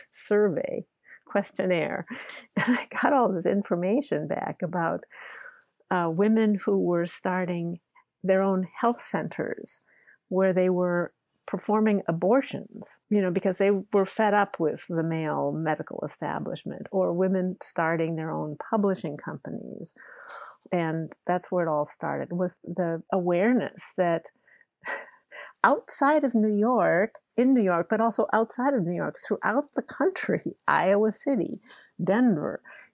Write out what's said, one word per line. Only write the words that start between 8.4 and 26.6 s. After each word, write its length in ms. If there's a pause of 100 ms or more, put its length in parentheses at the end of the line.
own 260 (120)
health 220
centers 800 (480)
where 240
they 160
were 440 (380)
performing 560
abortions, 920 (100)
you 120
know, 100
because 260
they 140 (200)
were 140
fed 280
up 260
with 280
the 160
male 480
medical 540
establishment, 880
or 200
women 500
starting 540
their 160
own 260 (120)
publishing 480
companies. 760 (760)
And 400 (160)
that's 240
where 140
it 40
all 160
started, 460
was 320
the 480
awareness 840
that 300 (580)
<laughs> 800
outside 600
of 100
New 220
York, 600 (200)